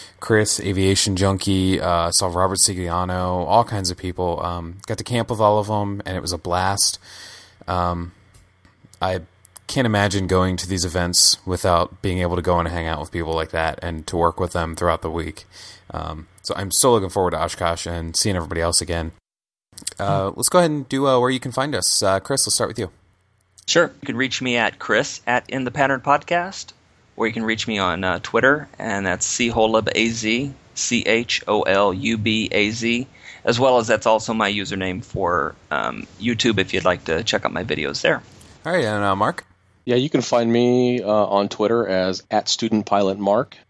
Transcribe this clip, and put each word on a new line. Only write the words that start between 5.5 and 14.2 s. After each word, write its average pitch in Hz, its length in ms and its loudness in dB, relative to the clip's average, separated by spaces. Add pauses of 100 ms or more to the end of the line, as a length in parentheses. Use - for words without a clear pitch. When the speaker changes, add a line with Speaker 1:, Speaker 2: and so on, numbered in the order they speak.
Speaker 1:
of 104 100 -2
'em, 101 380 -2
and 92 100 -4
it - 40 -6
was 87 120 -4
a 82 60 -4
blast. 92 580 0 (720)
Um, 87 460 -2 (840)
I 92 220 -2 (460)
can't 135 180 0
imagine 101 420 2
going 92 300 2
to 90 100 -6
these 92 180 -2
events 87 600 2
without 87 560 0
being 92 180 -2
able 87 160 0
to 87 60 0
go 87 160 2
and 82 100 0
hang 82 200 -4
out 80 120 -4
with 76 120 -10
people 82 240 -4
like 80 160 -4
that 80 320 -2
and 82 240 -8
to 90 100 -4
work 82 220 2